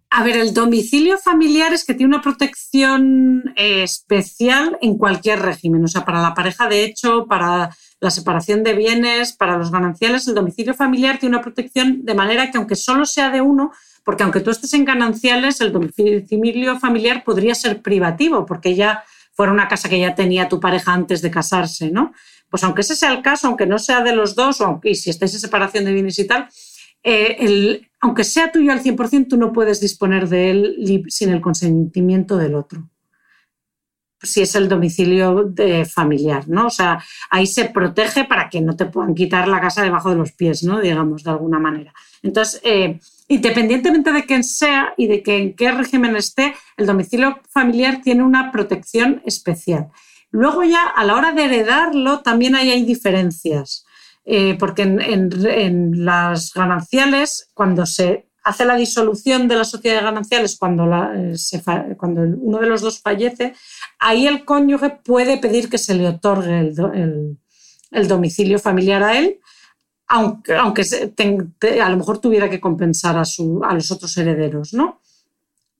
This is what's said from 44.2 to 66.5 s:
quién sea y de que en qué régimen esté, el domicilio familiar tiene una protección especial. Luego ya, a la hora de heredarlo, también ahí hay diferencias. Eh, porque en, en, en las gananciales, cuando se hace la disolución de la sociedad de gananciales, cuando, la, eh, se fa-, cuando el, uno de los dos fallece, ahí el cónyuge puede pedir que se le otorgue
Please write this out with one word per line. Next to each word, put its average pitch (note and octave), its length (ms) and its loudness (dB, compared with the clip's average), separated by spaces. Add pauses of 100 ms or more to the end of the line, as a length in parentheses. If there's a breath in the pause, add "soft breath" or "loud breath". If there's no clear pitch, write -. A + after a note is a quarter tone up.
quién C4 180 0
sea - 540 -2
y A#3+ 100 0
de G3+ 160 0
que G#3 140 0
en G3 180 -2
qué A#3+ 160 0
régimen B3 460 0
esté, C4+ 400 -2 (200 loud breath)
el G#3 100 0
domicilio A#3 600 0
familiar C4 540 0
tiene B3 220 4
una C4 260 2
protección A3+ 760 -2
especial. E3 640 -4 (420 soft breath)
Luego D4 320 2
ya, E4+ 240 4
a A3+ 160 0
la G3+ 100 2
hora C#4+ 180 0
de D#4 120 0
heredarlo, C4+ 800 0
también B3 340 2
ahí C4 140 2
hay B3 140 2
diferencias. F3+ 1000 -2 (440 soft breath)
Eh, G3 300 2
porque G3+ 240 -2
en, G3 180 2
en, F#3+ 300 0 (160)
en F3 580 0
las F3 480 -2
gananciales, B3+ 1040 -2
cuando F3+ 320 0
se F3+ 400 -2 (160)
hace G#3+ 220 -2
la B3 100 2
disolución A#3+ 720 0
de A#3+ 80 2
la A3+ 100 2
sociedad A3 340 -2
de G#3 60 -2
gananciales, G#3+ 520 -2
cuando, F3 280 0
la, E3+ 300 0
eh, F3 240 -6
se - 220 -8
fa-, F#3 260 -4 (100)
cuando E3+ 280 -2
el, E3+ 160 2
uno A3 180 -2
de A3+ 80 0
los A3 140 0
dos G#3+ 200 -6
fallece, A#3+ 540 -4 (460 loud breath)
ahí A#3 260 2
el C#4+ 180 -2
cónyuge C#4+ 460 2 (140)
puede B3 340 2
pedir A#3 300 0
que A#3+ 100 -2
se - 160 -2
le F3+ 140 2
otorgue F3 500 0